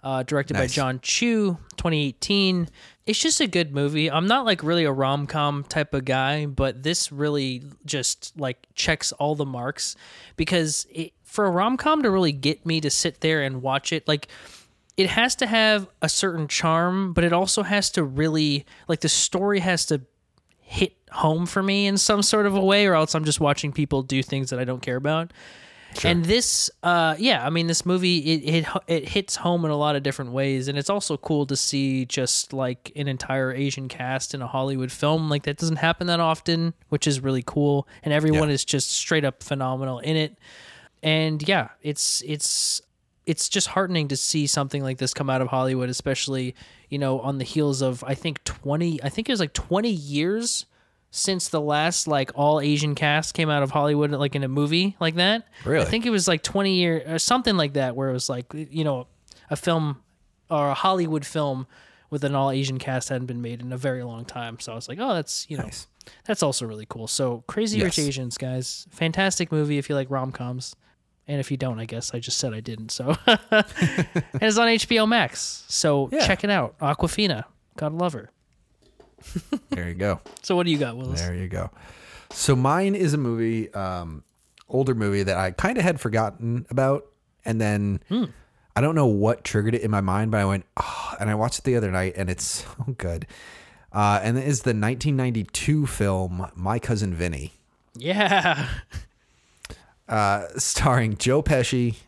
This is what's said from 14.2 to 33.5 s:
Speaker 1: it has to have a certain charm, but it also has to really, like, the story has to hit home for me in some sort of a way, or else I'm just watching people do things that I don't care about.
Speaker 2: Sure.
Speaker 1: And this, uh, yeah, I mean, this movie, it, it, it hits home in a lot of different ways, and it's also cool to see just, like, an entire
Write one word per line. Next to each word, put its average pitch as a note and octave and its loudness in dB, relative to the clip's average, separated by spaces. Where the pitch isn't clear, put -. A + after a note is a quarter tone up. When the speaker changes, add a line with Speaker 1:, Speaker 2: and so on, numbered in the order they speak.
Speaker 1:
it F#3+ 2
has A#3+ 2
to C4 0
have G#3+ 4
a D#3+ 0
certain E3+ 0
charm, F3 2
but E3+ 4
it E3+ 4
also F#3 2
has G3 2
to E3+ 0
really, D3 2
like, E3 0
the D#3+ 0
story G3 2
has F3 0
to D3 0
hit - -2
home D#3+ 2
for F#3+ -2
me G3 2
in G3 2
some G#3 4
sort G#3 4
of G3 2
a G3 4
way, G3+ 6
or F3+ 6
else D#3 4
I'm D#3 0
just D3 0
watching C#3+ 2
people C#3 0
do C3 0
things C3+ -4
that B2 -4
I B2+ -2
don't B2+ -4
care B2 -4
about. D#3 -2
Speaker 2:
Sure. E3 2
Speaker 1:
And F3 2
this, A3+ 2
uh, E3+ 4
yeah, E3 2
I C#3+ 2
mean, E3 2
this E3 0
movie, F3+ 2
it, D#3 2
it, - -6
it D3 -2
hits - -2
home F3 0
in D#3 0
a D3 0
lot D3 2
of C#3 -2
different C3+ -4
ways, C3+ 0
and C#3+ -4
it's C#3+ -4
also G3 0
cool D3 0
to C#3 -2
see C3+ 0
just, - -2
like, B2+ -4
an C#3+ -2
entire C3 -2